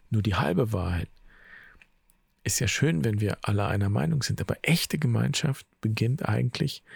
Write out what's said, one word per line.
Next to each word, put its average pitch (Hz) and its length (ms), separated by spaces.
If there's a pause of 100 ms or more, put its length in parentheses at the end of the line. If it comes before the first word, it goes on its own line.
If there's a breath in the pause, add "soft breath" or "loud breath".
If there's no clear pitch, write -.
(100)
nur 107 120
die 98 140
halbe 143 360
Wahrheit. 90 360 (1300 loud breath)
Ist - 180
ja 95 80
schön, 151 360
wenn 107 160
wir 104 220
alle 101 240
einer 101 240
Meinung 139 320
sind, - 180
aber - 220
echte - 360
Gemeinschaft 135 680 (140)
beginnt 113 460
eigentlich, 123 560 (140 loud breath)